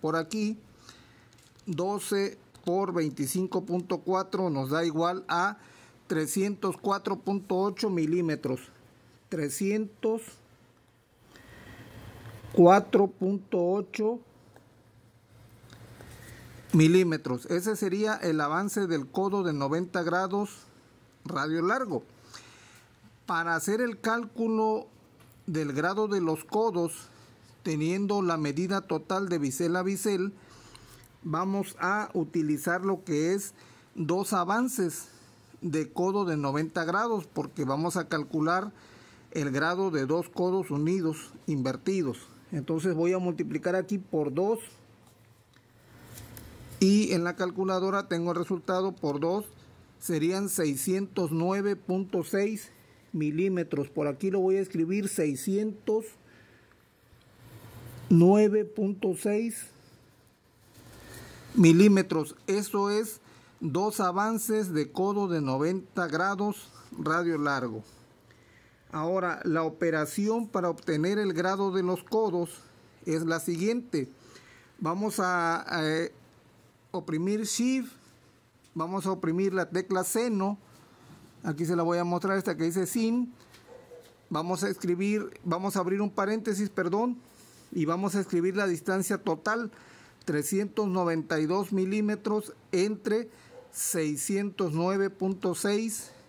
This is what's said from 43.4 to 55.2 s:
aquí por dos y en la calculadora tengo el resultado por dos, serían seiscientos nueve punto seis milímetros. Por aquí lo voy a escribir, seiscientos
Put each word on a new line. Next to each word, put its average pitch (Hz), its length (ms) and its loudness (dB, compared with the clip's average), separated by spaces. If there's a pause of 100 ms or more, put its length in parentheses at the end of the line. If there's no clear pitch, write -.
aquí 190 240 0
por 151 340 -2
dos 202 280 0 (2250)
y 202 360 6
en 170 100 2
la 175 100 -4
calculadora 190 720 -2
tengo 170 240 -2
el 170 80 -2
resultado 185 560 -2
por 143 240 -2
dos, 185 280 -2 (520)
serían 180 500 0
seiscientos 180 840 -2
nueve 190 420 0
punto 190 480 -2
seis 208 480 -2 (440)
milímetros. 156 760 0
Por 147 160 -2
aquí 143 240 0
lo 190 100 2
voy 190 160 4
a 196 60 2
escribir, 185 440 0
seiscientos 202 1000 0 (2000)